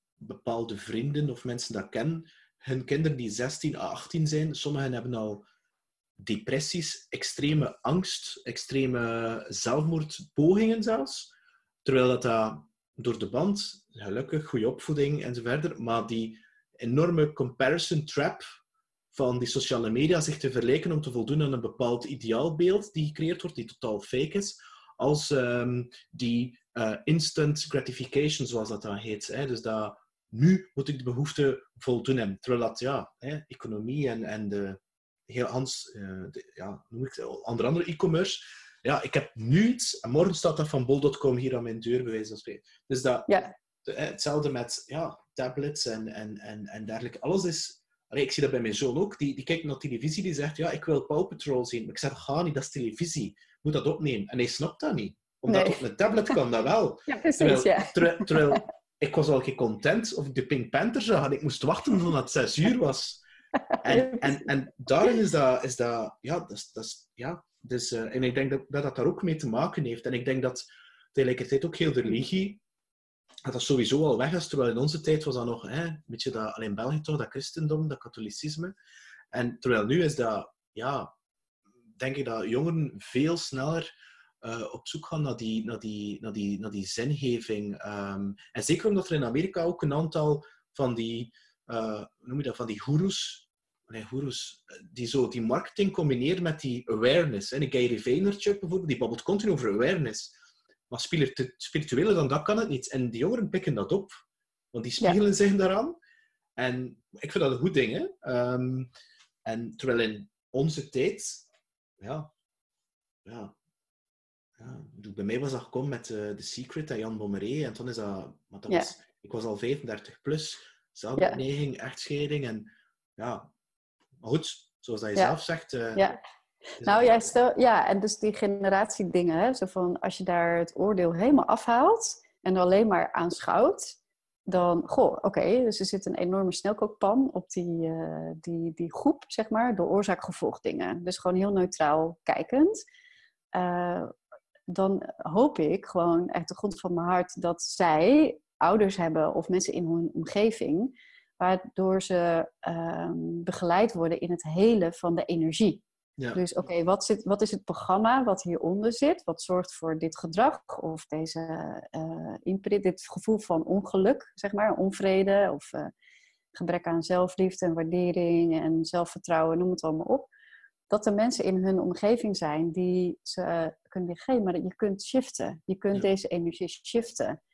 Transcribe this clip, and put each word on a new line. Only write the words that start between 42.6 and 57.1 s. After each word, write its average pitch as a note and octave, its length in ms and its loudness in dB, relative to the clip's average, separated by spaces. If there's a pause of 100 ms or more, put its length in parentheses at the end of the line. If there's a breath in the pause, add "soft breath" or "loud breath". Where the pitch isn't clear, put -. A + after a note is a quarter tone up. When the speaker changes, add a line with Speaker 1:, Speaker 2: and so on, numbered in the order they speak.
Speaker 1:
Dus B2 140 -2
dat, B2+ 240 2
Speaker 2:
Ja. - 340 2 (220)
Speaker 1:
de, - 120 -8
hè, D3 120 -4
hetzelfde D3 460 -2
met, A#2+ 340 -6
ja, D#3+ 480 -8
tablets C#3 520 -4
en, A2 220 -4
en, G#2+ 300 -10
en, G#2+ 280 -12
en G#2+ 200 -12
dergelijke. A#2 360 -8
Alles F3 220 0
is, - 400 -4 (240)
allee, C3+ 160 -2
ik - 80 -2
zie D3 120 2
dat C3 80 4
bij A#2+ 100 2
mijn A2 140 0
zoon C3 220 0
ook. G#3 200 -2
Die, C#3 180 -2
die C3+ 80 -10
kijkt E3 200 -2
naar C#3+ 140 -6
televisie, D3 460 -4
die F3 100 -2
zegt, C#3+ 240 -4
"Ja, E3 140 -2
ik - 140 -8
wil D3 200 2
Paw E3+ 220 0
Patrol B2+ 380 -2
zien." A#2 160 -4
Maar - 100 -10
ik - 80 -14
zeg, C3+ 200 -2
"Ga D3 220 -2
niet, E3 120 -2
dat C3+ 100 -2
is - 80 -10
televisie. B2 640 -4
Je - 260 -20
moet D3+ 120 0
dat B2+ 140 -2
opnemen." B2+ 400 0
En B2+ 100 -6
hij A#2+ 100 2
snapt - 320 -4
dat D4+ 160 -2
niet, A2 200 -6 (240)
omdat G3+ 280 4
Speaker 2:
Nee. - 80 2
Speaker 1:
op - 60 -8
een A2 140 -6
tablet G#3+ 320 2
kan C#3 240 2
dat A2+ 120 2
wel. F#3 380 2
Speaker 2:
<laughs> - 40 -20
Ja, C#4+ 120 -2